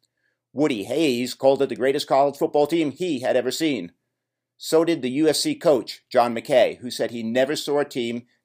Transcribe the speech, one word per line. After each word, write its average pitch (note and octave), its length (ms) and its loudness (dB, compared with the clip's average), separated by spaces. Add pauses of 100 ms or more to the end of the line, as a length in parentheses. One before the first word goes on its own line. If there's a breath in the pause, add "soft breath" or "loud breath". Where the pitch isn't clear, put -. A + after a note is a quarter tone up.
(540)
Woody B2+ 300 0
Hayes B2+ 500 0
called C#3 300 2
it C3+ 60 -2
the A#2+ 60 -6
greatest C#3 320 -2
college C#3 300 2
football D3 300 0
team D#3+ 240 -2
he D#3+ 300 -4
had A#2+ 140 0
ever B2 140 0
seen. B2 440 -4 (680)
So D#3+ 240 2
did D#3+ 200 -2
the B2 80 -2
U D3+ 180 2
S - 140 0
C D3+ 100 -2
coach, C#3 560 0
John A#2+ 260 2
McKay, A2+ 440 2
who B2 100 -12
said A#2+ 220 -4
he A#2 100 -8
never B2+ 340 0
saw D3 240 -2
a C#3+ 60 0
team A#2+ 380 -6 (220)